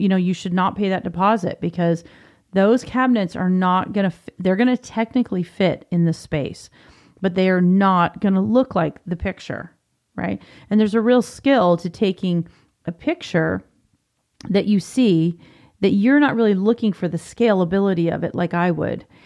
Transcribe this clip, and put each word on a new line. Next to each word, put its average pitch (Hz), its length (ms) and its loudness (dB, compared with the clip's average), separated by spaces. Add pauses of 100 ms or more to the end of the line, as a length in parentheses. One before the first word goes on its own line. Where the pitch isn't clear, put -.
you 196 80 2
know, 190 80 2
you 185 160 0
should 175 180 -8
not 180 240 -2
pay 202 140 -2
that 185 160 -4
deposit 185 560 -2
because 170 420 -2 (480)
those 208 320 2
cabinets 247 540 -2
are 185 120 -2
not 185 440 0
gonna 196 160 0
f-, - 280 -10
they're 185 200 0
gonna 247 180 2
technically 226 680 -4
fit - 480 -2
in 175 120 2
the 165 80 2
space, - 580 -8 (520)
but 185 140 -2
they 185 140 2
are 185 120 2
not 185 580 2
gonna 190 220 2
look 240 340 0
like 165 300 -2
the 175 100 -6
picture," - 560 -10 (460)
right? 190 240 -6 (280)
And 208 80 2
there's 214 160 2
a 233 60 2
real 240 220 4
skill 196 560 2
to 175 120 -8
taking 180 560 -2 (380)
a 165 80 -8
picture 185 720 -4 (880)
that 190 160 0
you 202 160 2
see 170 580 0 (400)
that 196 120 2
you're 240 280 2
not 277 160 2
really 226 180 2
looking 214 380 0
for 180 160 -6
the 165 100 -4
scalability 190 960 0
of - 120 -6
it - 100 -8
like - 180 -4
I 175 180 0
would, - 340 -6 (200)